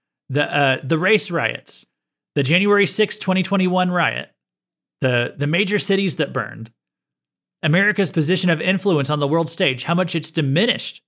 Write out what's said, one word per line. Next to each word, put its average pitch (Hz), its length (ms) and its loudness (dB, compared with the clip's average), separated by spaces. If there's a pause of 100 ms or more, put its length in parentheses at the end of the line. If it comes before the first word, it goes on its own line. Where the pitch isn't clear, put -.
(300)
The, 147 260 -2
uh, 135 280 2
the 156 140 0
race 190 320 2
riots, 120 560 -4 (500)
the 151 80 2
January 196 440 2
sixth, - 320 0
twenty 185 240 0
twenty-one 180 480 0
riot, 143 400 -2 (680)
the, 123 360 0
the 143 100 -2
major 190 300 0
cities 196 380 0
that 135 160 -2
burned, 113 400 -8 (880)
America's 190 500 2
position 175 380 2
of 160 120 0
influence 180 480 0
on 151 100 0
the 143 80 2
world 160 220 0
stage, 131 340 -2
how 170 120 0
much 180 200 0
it's 160 160 -4
diminished 160 760 0